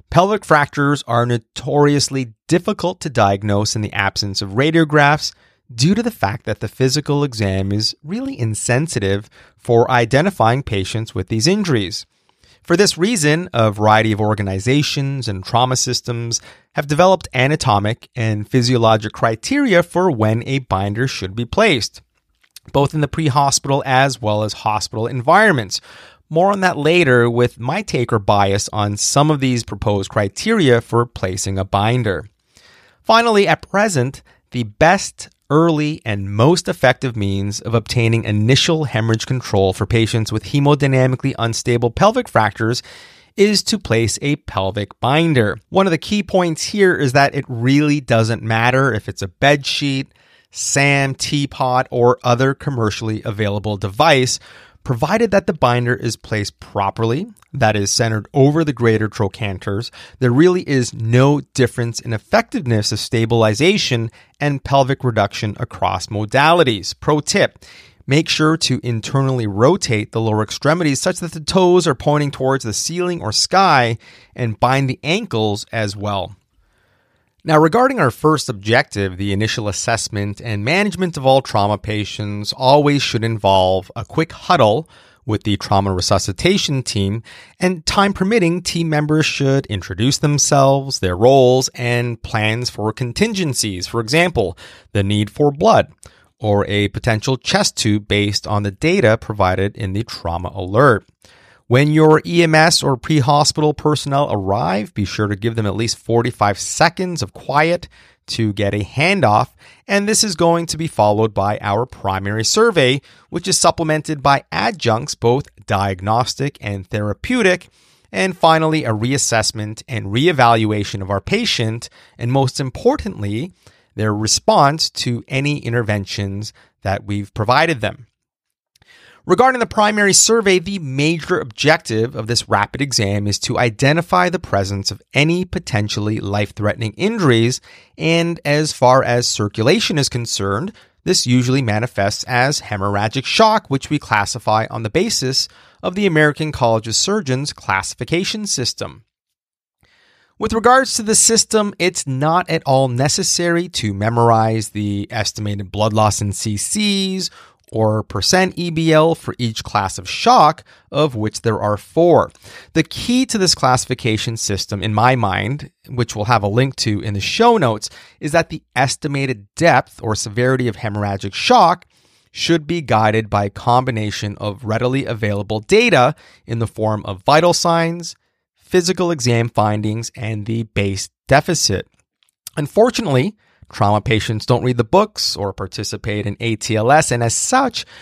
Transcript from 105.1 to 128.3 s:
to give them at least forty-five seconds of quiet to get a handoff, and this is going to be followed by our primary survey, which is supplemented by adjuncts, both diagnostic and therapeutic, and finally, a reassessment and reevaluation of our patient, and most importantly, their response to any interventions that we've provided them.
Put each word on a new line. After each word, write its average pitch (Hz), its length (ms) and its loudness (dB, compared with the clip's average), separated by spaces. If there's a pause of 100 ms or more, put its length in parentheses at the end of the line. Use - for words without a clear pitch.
to 101 100 -4
give 113 180 -4
them 110 120 -2
at 95 100 -4
least 113 220 -4
forty-five 113 600 0
seconds 170 640 -2
of - 140 -8
quiet 160 560 -2 (380)
to 107 260 -2
get 101 180 -2
a 104 60 -2
handoff, 127 720 2 (380)
and 202 220 0
this 220 160 2
is 202 100 -4
going 170 300 2
to 165 140 -8
be 165 80 -4
followed 107 480 0
by 101 260 -2
our 104 240 -2
primary 98 600 -4
survey, 143 580 2 (260)
which - 180 -8
is 180 120 -2
supplemented 156 640 -2
by 139 280 2
adjuncts, 147 640 -4
both 123 320 0 (200)
diagnostic 104 920 -2
and 101 280 -8
therapeutic, 180 800 -2 (420)
and 190 260 -2
finally, 160 480 2
a 113 80 -2
reassessment 110 920 -2
and 110 200 -8
reevaluation 113 960 2
of 95 80 -6
our 98 100 -2
patient, 120 680 -4 (260)
and 120 160 -4
most 135 280 0
importantly, 143 920 -4 (420)
their 107 200 -2
response 147 760 2
to - 400 -6
any 139 300 -2
interventions 104 960 -6 (260)
that 101 240 -4
we've 101 300 -8
provided 127 480 0
them. 110 240 -6 (1200)